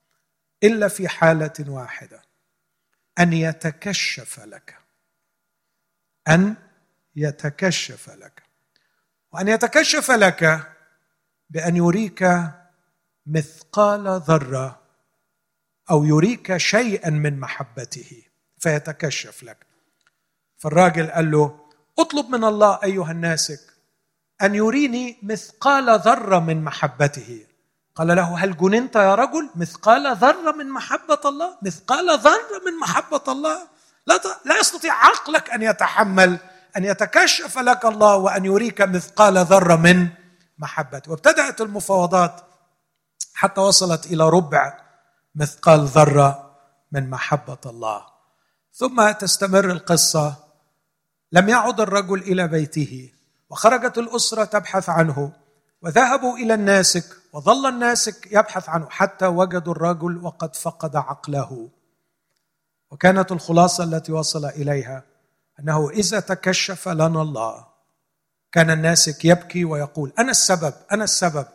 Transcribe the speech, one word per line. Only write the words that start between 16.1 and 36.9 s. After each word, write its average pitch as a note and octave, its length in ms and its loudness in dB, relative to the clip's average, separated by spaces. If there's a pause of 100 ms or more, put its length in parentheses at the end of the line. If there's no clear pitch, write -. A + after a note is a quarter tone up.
شيئا G3+ 520 -2
من D3 300 -4
محبته - 840 -14 (360)
فيتكشف D3 840 -6
لك." A2+ 240 -20 (920)
فالراجل D#3+ 540 2
قال D#3+ 200 0
له: D3+ 280 2 (400)
"اطلب C#4+ 300 -2
من A#3+ 140 -2
الله G#3 400 2
أيها F#3+ 280 -4
الناسك E3 480 -4 (800)
أن G3+ 140 2
يريني A#3+ 680 -2
مثقال A#3+ 760 0
ذرة G#3 400 2
من D#3+ 240 -2
محبته." C#3 800 -4 (500)
قال E3 120 -4
له: F3 360 0
"هل F#3 140 -4
جننت G#3+ 380 0
يا G3 200 4
رجل؟ C#4 400 -2
مثقال A#3 640 0
ذرة D#4 340 2
من D4 180 -8
محبة C4+ 560 -4
الله؟ D#4 360 -6
مثقال C#4 580 -2
ذرة F#4+ 460 2
من E4+ 140 -6
محبة - 480 -4
الله؟ D#4 400 -6 (400)
لا - 100 4
ت-، - 280 -8
لا D#4+ 140 0
يستطيع E4 340 -2
عقلك D#4 560 2
أن A#3 120 -6
يتحمل F#3+ 800 2 (380)
أن F#3 60 -4
يتكشف D4+ 760 0